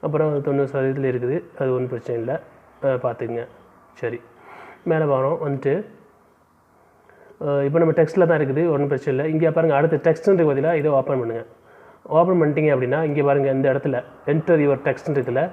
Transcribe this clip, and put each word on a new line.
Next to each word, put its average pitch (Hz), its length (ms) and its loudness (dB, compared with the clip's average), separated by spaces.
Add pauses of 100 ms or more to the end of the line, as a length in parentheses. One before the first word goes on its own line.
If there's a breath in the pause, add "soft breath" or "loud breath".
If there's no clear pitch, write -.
அப்புறம் 151 260 -2
அது 143 160 -2
தொண்ணூறு 139 240 -2
சதவீதத்துல 135 400 -2
இருக்குது, 123 260 -4 (220)
அது 131 160 -2
ஒண்ணும் 127 160 -4
பிரச்சனை 120 300 -8
இல்ல, 127 120 -6 (520)
அ, 135 40 2 (140)
பாத்துக்கங்க. 117 400 -6 (560)
சரி, 120 180 -6 (760 loud breath)
மேல 160 200 2
வரோம். 135 320 0
வந்துட்டு, 139 300 -2 (1700 loud breath)
அ, - 20 -2 (200)
இப்போ 156 140 2
நம்ம 160 180 4
டெக்ஸ்ட்ல 165 320 4
தான் 156 80 2
இருக்குது, 143 240 0 (100)
ஒண்ணும் 143 180 0
பிரச்சனை 139 240 -2
இல்ல. 139 180 -2
இங்க 156 220 2
பாருங்க, 160 240 2
அடுத்து 156 280 2
டெக்ஸ்ட்னு 165 280 2
இருக்கு 165 160 4
பாத்தீங்களா, 147 300 0
இதை 147 180 0
ஓப்பன் 131 240 -2
பண்ணுங்க. 117 200 -6 (760 loud breath)
ஓப்பன் 180 220 4
பண்ணிட்டீங்க 151 340 2
அப்படின்னா 127 340 0
இங்க 143 200 0
பாருங்க, 139 280 2
இந்த 135 160 2
இடத்துல 131 300 -2 (300)
enter 160 340 2
your 139 100 2 (120)
text 139 260 -6
இருக்குல்ல 127 380 -2